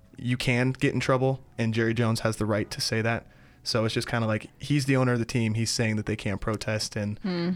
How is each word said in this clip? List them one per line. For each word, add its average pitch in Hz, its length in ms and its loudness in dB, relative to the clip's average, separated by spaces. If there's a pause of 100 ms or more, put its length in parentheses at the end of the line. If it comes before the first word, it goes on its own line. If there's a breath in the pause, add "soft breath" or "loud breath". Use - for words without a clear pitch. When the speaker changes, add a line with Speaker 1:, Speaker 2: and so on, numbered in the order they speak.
(160 soft breath)
Speaker 1:
you 123 220 -2
can 127 360 2
get 139 200 0
in 123 60 0
trouble, 131 400 2 (180)
and 113 160 0
Jerry 113 220 2
Jones 113 240 2
has 110 160 0
the 110 100 -2
right 104 240 0
to - 100 -10
say 113 220 -2
that. 117 240 0 (380 soft breath)
So 110 220 0
it's 110 100 0
just 117 120 -2
kinda 113 200 0
like, 107 320 -2
he's 143 260 0
the 135 100 4
owner 127 180 4
of 123 60 0
the 113 60 0
team. 113 300 0
He's 113 160 0
saying 110 240 0
that 107 100 -2
they 107 100 -2
can't 101 240 -4
protest, 107 560 -4
and 107 280 -4
Speaker 2:
Hmm. 175 320 -2